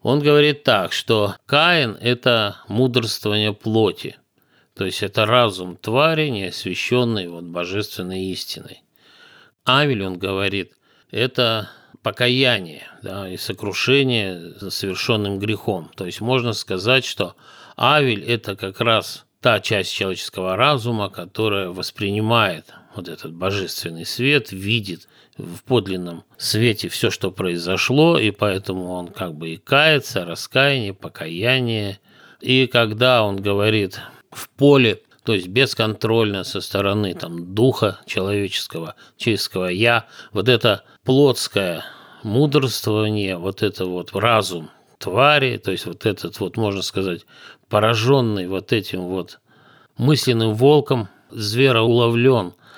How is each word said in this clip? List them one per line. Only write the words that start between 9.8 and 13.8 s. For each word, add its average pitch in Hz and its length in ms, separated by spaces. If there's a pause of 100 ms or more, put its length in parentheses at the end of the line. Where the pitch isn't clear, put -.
он 92 140
говорит, 98 560 (380)
это 113 580 (340)
покаяние, 120 800 (180)
да, 98 260
и 90 100
сокрушение 101 1200